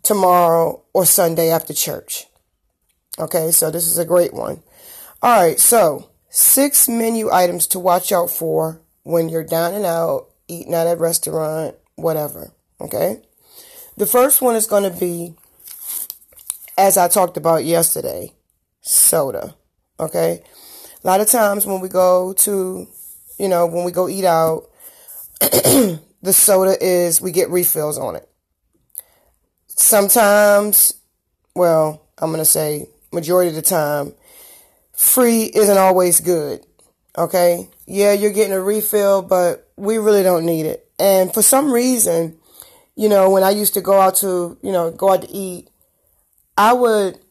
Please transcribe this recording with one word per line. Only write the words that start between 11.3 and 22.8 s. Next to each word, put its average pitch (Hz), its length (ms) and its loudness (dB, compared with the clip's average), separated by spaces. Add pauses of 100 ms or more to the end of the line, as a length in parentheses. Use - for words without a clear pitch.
whatever, 156 560 -6 (300)
okay? - 400 -6 (760)
The 202 100 -4
first 247 360 2
one 240 160 0
is 220 100 -4
gonna 196 220 0
be, 175 460 -8 (1400)
as 196 200 4
I 175 100 4
talked 175 300 0
about 160 260 0
yesterday, 165 680 -4 (480)
soda, - 720 -2 (460)
okay? 165 420 -4 (580)
A - 60 -4
lot 190 140 2
of 208 60 0
times 208 380 0
when 190 140 -6
we 185 80 -10
go 185 460 0
to, 185 540 -4 (520)